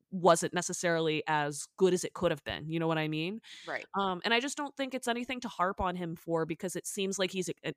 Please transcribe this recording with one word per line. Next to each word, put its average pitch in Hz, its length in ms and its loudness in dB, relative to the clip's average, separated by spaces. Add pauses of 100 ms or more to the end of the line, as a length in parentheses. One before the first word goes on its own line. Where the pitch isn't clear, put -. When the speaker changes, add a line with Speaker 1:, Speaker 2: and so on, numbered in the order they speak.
(120)
Speaker 1:
wasn't 175 420 6
necessarily 165 720 0
as 147 400 0 (100)
good 185 160 6
as 175 120 0
it - 100 -8
could 175 160 2
have 151 140 -2
been. 110 260 -6
You 165 80 0
know 165 80 2
what 160 120 2
I 156 100 0
mean? 165 320 -2 (260)
Speaker 2:
Right. 139 180 -6 (140)
Speaker 1:
Um, 185 260 0
and 226 80 4
I 233 60 6
just 262 180 -2
don't 285 200 -8
think 269 180 -4
it's 247 140 -2
anything 240 320 -4
to 247 80 -8
harp 185 320 0
on 180 160 0
him 170 180 -4
for, 165 320 -2
because 170 300 -6
it 165 100 -6
seems 196 320 -2
like 185 140 0
he's, 185 160 -2
uh, - 280 -6